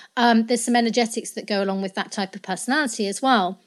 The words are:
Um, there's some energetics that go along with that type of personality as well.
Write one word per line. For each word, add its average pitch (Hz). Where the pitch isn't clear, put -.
Um, 233
there's 240
some 240
energetics 233
that -
go 202
along 196
with 190
that -
type 196
of 190
personality 233
as 196
well. 233